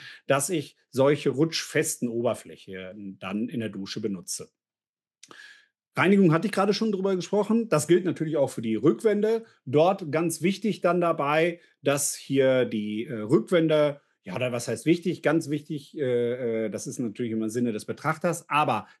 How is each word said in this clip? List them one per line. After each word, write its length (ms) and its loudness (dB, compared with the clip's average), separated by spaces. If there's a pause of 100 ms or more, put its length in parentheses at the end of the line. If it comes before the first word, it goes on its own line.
(260)
dass 240 0
ich 260 -4 (140)
solche 400 2
rutschfesten 800 -2
Oberflächen 1120 -6
dann 280 -4
in 120 -6
der 100 -4
Dusche 320 -10
benutze. 480 -8 (1500)
Reinigung 380 6
hatte 140 0
ich 40 -4
gerade 220 2
schon 180 -2
drüber 240 -2
gesprochen. 540 0
Das 180 2
gilt 160 6
natürlich 320 -4
auch 140 2
für 140 -10
die 100 0
Rückwände. 720 2 (220)
Dort 460 2
ganz 300 -2
wichtig 400 -2
dann 180 2
dabei, 600 0 (240)
dass 320 0
hier 500 4
die, 400 -4
äh, 80 -10
Rückwände, 880 2 (220)
ja, 120 -10
oder 160 -2
was 160 -6
heißt 200 -4
wichtig? 340 0
Ganz 300 0
wichtig, 440 -8
äh, 720 -2
äh, 60 -2
das 160 -8
ist 100 -10
natürlich 340 -4
immer 140 -2
im 60 -4
Sinne 220 -2
des 120 -8
Betrachters, 640 -4
aber 380 0 (120)